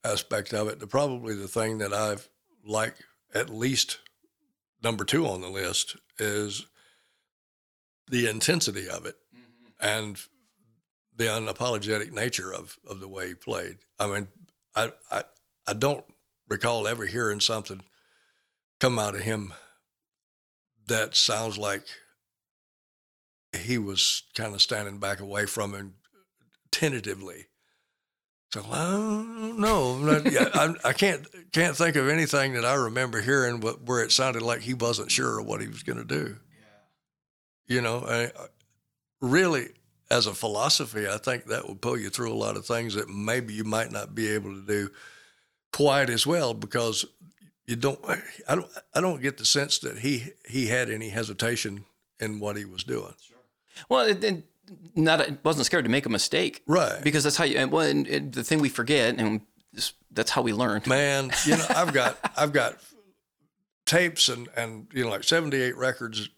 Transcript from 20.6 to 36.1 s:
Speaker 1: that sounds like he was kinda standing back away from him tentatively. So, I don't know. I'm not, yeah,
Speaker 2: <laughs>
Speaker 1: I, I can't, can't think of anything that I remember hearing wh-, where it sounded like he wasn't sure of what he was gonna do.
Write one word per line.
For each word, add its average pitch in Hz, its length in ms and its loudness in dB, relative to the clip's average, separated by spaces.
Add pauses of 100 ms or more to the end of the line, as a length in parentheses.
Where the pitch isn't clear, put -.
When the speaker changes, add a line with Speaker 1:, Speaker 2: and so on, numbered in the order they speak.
Speaker 1:
that 110 300 -2
sounds 110 420 0
like 101 260 -4 (1700)
he 113 220 -2
was 98 460 0 (100)
kinda 107 240 -6
standing 101 400 0
back 98 220 -4
away 101 260 -2
from 101 280 -4
him 98 200 -14 (760)
tentatively. 98 760 -4 (1080)
So, 104 180 -8
I 156 220 -2
don't 220 680 -4
know. 196 340 4
I'm 139 120 0
not, 151 260 4
yeah, - 180 4
Speaker 2:
<laughs> - 40 -6
Speaker 1:
I, 156 200 4 (100)
I 131 100 4
can't, 180 320 0 (260)
can't 160 240 2
think 156 200 4
of 135 120 4
anything 143 460 4
that 117 100 0
I 131 100 6
remember 120 460 0
hearing 120 400 2
wh-, 117 260 -4
where 123 160 2
it 117 100 2
sounded 127 300 2
like 117 200 0
he 123 120 -4
wasn't 113 360 0
sure 120 300 0
of 107 60 -8
what - 140 -4
he 53 80 -6
was 53 140 -12
gonna 58 220 -6
do. 73 320 -4 (1300)